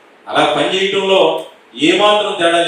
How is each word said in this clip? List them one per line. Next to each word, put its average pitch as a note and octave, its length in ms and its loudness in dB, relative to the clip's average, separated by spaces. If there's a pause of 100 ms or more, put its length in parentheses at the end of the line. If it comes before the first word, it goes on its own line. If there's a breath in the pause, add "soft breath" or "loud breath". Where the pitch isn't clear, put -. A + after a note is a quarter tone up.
(300)
అలా D3+ 140 0 (120)
పనిచేయటంలో F#3+ 640 0 (680)
ఏమాత్రం G3+ 520 2
తేడా E3+ 280 2